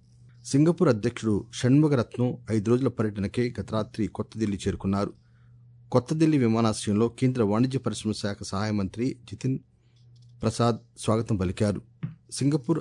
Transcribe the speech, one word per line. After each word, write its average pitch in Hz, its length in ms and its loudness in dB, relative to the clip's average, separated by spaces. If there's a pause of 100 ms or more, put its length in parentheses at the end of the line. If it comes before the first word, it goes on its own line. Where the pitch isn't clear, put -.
(440)
సింగపూర్ 165 440 4
అధ్యక్షుడు 110 560 0 (100)
షణ్ముగరత్నం 127 840 2 (120)
ఐదు 110 200 0
రోజుల 127 180 2
పర్యటనకే 110 720 -2
గత 95 120 -8
రాత్రి 107 340 -4
కొత్త - 320 -8
ఢిల్లీ 104 180 -2
చేరుకున్నారు. 98 560 -2 (800)
కొత్త 123 220 0
ఢిల్లీ 156 240 2
విమానాశ్రయంలో 113 680 2
కేంద్ర 127 340 0
వాణిజ్య 120 360 2
పరిశ్రమల 107 360 -4
శాఖ 101 280 -6
సహాయ 101 280 -4
మంత్రి 104 540 -4
జితిన్ 131 340 -6 (840)
ప్రసాద్ 113 340 2 (220)
స్వాగతం 113 380 0
పలికారు. 92 440 0 (520)
సింగపూర్ 151 480 0